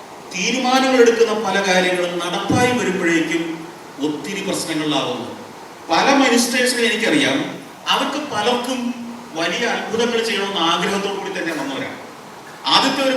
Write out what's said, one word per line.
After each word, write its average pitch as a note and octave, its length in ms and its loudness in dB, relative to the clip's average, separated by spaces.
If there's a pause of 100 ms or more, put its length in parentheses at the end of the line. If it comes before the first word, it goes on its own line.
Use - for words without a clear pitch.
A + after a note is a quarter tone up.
(340)
തീരുമാനങ്ങൾ B3+ 680 2
എടുക്കുന്ന A3+ 340 6 (120)
പല G3 100 0 (120)
കാര്യങ്ങളും F3+ 540 2
നടപ്പായി B3 560 2
വരുമ്പോഴേക്കും E3 640 0 (640)
ഒത്തിരി - 420 -4
പ്രശ്നങ്ങളിലാവുന്നു. D3+ 800 -2 (640)
പല F#3+ 140 4 (160)
മിനിസ്റ്റേഴ്സിനെ A#3+ 680 4
എനിക്കറിയാം, D#3+ 500 2 (540)
അവർക്ക് C#4 280 -2 (120)
പലർക്കും A#3+ 480 0 (580)
വലിയ A#3+ 260 -2 (120)
അത്ഭുതങ്ങൾ A#3 500 0
ചെയ്യണമെന്ന് G3 360 -2 (100)
ആഗ്രഹത്തോടു G3 480 0
കൂടി F#4 180 -6
തന്നെ E3 220 -4
വന്നവരാണ്. C4+ 360 -6 (800)
ആദ്യത്തെ C4+ 340 4
ഒരു B3+ 80 2